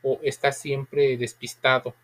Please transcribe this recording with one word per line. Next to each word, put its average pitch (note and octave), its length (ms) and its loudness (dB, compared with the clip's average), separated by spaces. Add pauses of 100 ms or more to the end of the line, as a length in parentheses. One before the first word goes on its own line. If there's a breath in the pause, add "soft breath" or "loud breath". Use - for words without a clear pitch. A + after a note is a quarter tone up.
o C3+ 200 0
está C#3+ 300 -2
siempre C#3 640 0
despistado B2 880 -2